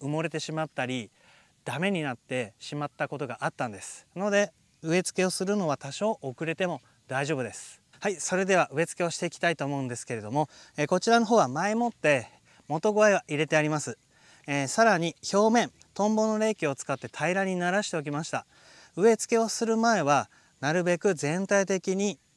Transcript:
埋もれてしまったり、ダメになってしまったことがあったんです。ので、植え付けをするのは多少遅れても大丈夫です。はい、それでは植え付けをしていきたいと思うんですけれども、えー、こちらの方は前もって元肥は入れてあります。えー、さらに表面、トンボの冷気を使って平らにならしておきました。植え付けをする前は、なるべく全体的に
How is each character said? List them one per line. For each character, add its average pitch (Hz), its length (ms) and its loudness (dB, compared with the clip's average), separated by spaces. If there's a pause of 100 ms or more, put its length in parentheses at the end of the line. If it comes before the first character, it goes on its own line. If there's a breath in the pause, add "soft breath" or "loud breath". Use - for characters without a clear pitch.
埋 139 60 -6
も 151 160 -2
れ 165 60 -2
て 156 100 -6
し 156 120 -8
ま 160 120 -2
っ 147 60 -8
た 127 160 -4
り、 123 260 -6 (540 soft breath)
ダ 123 120 -6
メ 190 140 0
に 180 100 -2
な 135 140 -4
っ - 20 -18
て 120 420 -6
し - 160 -12
ま 147 120 -6
っ - 80 -10
た - 120 -4
こ 151 120 -8
と 139 80 -6
が 117 140 -10
あ 139 60 -2
っ 165 60 -4
た - 140 -6
ん 104 40 -8
で 98 100 -14
す。 - 340 -18
の 202 160 -2
で、 202 200 2 (300)
植 165 160 2
え 185 40 2
付 - 160 -6
け 185 80 2
を 185 40 2
す 185 160 -4
る 202 120 0
の 185 100 0
は 139 100 0
多 139 140 -10
少 - 300 -2
遅 135 240 -8
れ 160 100 -4
て 190 100 -2
も 165 160 -4 (260 soft breath)
大 135 180 -2
丈 143 120 -2
夫 127 60 -2
で 107 100 -8
す。 - 280 -18 (180)
は 202 100 -2
い、 190 60 -4
そ 156 220 -4
れ 190 80 2
で 190 100 4
は 160 160 4
植 143 120 0
え - 20 -2
付 - 140 -10
け 180 40 0
を 170 60 0
し - 80 -8
て 175 100 -4
い - 20 -2
き - 80 -18
た 170 140 2
い 156 60 -4
と 143 80 -4
思 143 140 -4
う 135 40 -4
ん 127 40 -4
で 120 80 -6
す - 100 -12
け 123 100 -8
れ 107 60 -8
ど 107 100 -10
も、 147 180 0 (280 loud breath)
え 151 80 0
ー、 - 20 -2
こ 185 120 2
ち 220 100 -2
ら 233 100 8
の 233 60 0
方 226 100 2
は 156 140 4
前 180 260 -2
も 240 140 0
っ - 20 -12
て 139 360 2 (400 soft breath)
元 165 260 0
肥 214 200 6
は 175 140 2
入 151 100 -2
れ 151 80 2
て 156 120 2
あ 151 40 4
り 151 80 2
ま 151 100 0
す。 123 180 -8 (500 soft breath)
え 143 160 -2
ー、 131 40 -4
さ 226 180 4
ら 208 120 6
に 165 180 -2 (180)
表 214 200 4
面、 208 180 2 (220)
ト 202 140 0
ン 220 80 2
ボ 220 120 2
の 214 120 0
冷 220 160 0
気 - 100 -6
を 139 100 -2
使 - 160 -8
っ 131 60 -4
て 120 120 -12
平 160 240 -2
ら 196 120 0
に 185 120 -2
な 175 140 0
ら 202 120 0
し - 80 -8
て 170 60 -4
お 151 60 -4
き 147 60 -8
ま 147 140 -4
し - 80 -10
た。 120 140 -6 (500 loud breath)
植 208 160 6
え 220 60 6
付 - 180 -2
け - 20 4
を 226 120 2
す - 160 -4
る 226 100 0
前 226 260 4
は、 139 280 2 (320 soft breath)
な 139 100 -2
る 175 140 2
べ 175 120 2
く 196 160 2
全 156 320 -2
体 196 200 2
的 190 320 -2
に 196 200 0 (180)